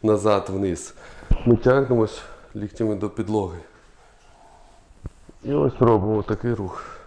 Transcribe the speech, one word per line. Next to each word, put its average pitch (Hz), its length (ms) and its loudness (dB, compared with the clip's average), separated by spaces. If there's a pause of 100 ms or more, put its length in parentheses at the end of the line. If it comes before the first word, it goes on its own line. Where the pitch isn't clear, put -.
назад, 104 500 2
вниз. 95 420 -4 (520)
Ми 117 100 6
тягнемось 123 680 2 (340)
ліктями 104 380 -4
до 101 160 -6
підлоги. 98 480 -4 (1900)
І 131 80 -4
ось 143 260 0
робимо 107 440 4
такий 117 320 -4
рух. 98 320 -10 (200)